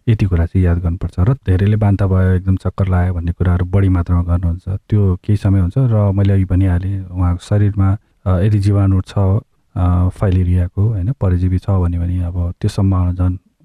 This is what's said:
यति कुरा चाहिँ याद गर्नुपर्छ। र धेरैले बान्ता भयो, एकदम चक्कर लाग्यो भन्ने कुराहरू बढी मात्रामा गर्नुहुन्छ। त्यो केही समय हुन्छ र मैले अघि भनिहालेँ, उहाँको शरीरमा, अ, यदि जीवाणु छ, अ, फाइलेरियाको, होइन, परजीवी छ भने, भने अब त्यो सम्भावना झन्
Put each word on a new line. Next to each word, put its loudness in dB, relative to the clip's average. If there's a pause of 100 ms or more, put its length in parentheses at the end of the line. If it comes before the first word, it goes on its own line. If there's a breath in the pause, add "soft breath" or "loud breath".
यति 2
कुरा 0
चाहिँ 0
याद 2
गर्नुपर्छ। -4
र 2
धेरैले 0
बान्ता 2
भयो, 2
एकदम 0
चक्कर -4
लाग्यो 0
भन्ने -4
कुराहरू 0
बढी 0
मात्रामा 0
गर्नुहुन्छ। -2 (260)
त्यो 0
केही 0
समय 0
हुन्छ 0
र 2
मैले 2
अघि 2
भनिहालेँ, 0
उहाँको -2
शरीरमा, 0 (280)
अ, 0
यदि 2
जीवाणु 2
छ, -10 (600)
अ, 2
फाइलेरियाको, 0
होइन, -2
परजीवी 0
छ -6
भने, 0
भने -2
अब -4
त्यो -2
सम्भावना 0
झन् -2 (280)